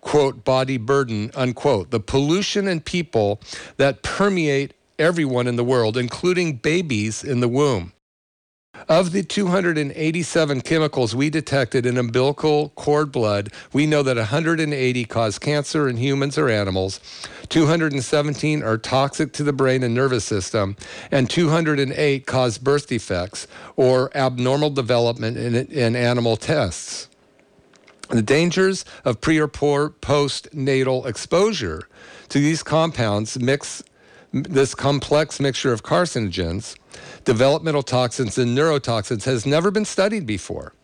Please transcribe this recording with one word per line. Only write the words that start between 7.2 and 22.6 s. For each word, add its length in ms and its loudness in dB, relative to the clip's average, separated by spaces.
in 160 -2
the 80 2
womb. 460 0
Of 240 4
the 100 0
two 260 -2
hundred 300 0
and 160 -2
eighty-seven 680 0
chemicals 520 0
we 140 2
detected 580 0
in 120 0
umbilical 720 0
cord 420 0
blood, 400 0
we 140 2
know 160 2
that 160 0
a 60 0
hundred 360 0
and 120 -2
eighty 320 0
cause 340 -2
cancer 500 0
in 100 -2
humans 400 -2
or 100 2
animals, 500 0
two 180 4
hundred 260 2
and 100 -2
seventeen 600 0
are 160 0
toxic 560 0
to 100 -2
the 80 2
brain 300 2
and 120 0
nervous 300 2
system, 520 -2
and 160 2
two 220 2
hundred 280 2
and 140 0
eight 340 0
cause 320 0
birth 300 0